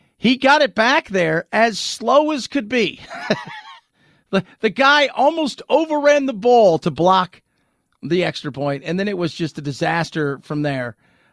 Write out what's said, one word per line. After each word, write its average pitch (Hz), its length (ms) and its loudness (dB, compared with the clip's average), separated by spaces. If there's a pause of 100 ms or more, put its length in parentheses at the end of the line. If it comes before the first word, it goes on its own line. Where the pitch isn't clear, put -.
(180)
he 247 180 2
got 277 240 4
it 254 140 0
back 262 340 0
there 165 440 -2
as 220 260 0
slow 277 540 0
as 269 140 -6
could 214 220 -6
be. 226 320 -2 (300)
<laughs> - 100 -4 (920)
The, 190 120 0 (160)
the 220 100 -2
guy 277 380 2
almost 302 600 -2
overran 294 580 2
the 262 60 -2
ball 214 460 4
to 170 140 -4
block 180 500 0 (580)
the 175 220 -2
extra 156 300 -6
point, 139 340 -6
and 170 100 -4
then 196 120 -4
it 196 100 -6
was 175 160 -4
just 165 240 -8
a - 20 -10
disaster 151 840 -4
from 147 180 -6
there. 131 320 -6 (380)